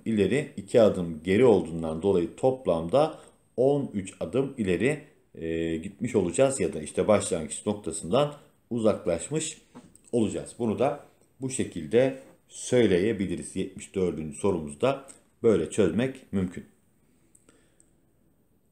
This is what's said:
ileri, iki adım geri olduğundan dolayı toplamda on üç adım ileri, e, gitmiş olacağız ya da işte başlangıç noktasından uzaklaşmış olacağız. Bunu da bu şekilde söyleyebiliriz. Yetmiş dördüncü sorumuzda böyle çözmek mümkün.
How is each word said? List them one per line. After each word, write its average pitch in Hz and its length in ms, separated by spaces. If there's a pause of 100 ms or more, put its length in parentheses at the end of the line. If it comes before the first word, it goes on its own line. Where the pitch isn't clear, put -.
ileri, 113 520
iki 113 240
adım 85 420
geri 101 220
olduğundan 82 560
dolayı 90 340
toplamda 131 840 (380)
on 139 360
üç 101 260
adım 127 380
ileri, 107 440 (340)
e, 82 420
gitmiş 101 380
olacağız 113 440
ya 87 140
da 78 80
işte 82 260
başlangıç 92 580
noktasından 104 680 (360)
uzaklaşmış 110 920 (500)
olacağız. 95 480
Bunu 110 200
da 143 260 (360)
bu 131 80
şekilde 113 720 (280)
söyleyebiliriz. 95 1080
Yetmiş - 400
dördüncü 80 420
sorumuzda 92 680 (380)
böyle 92 260
çözmek 110 640
mümkün. 92 320 (2000)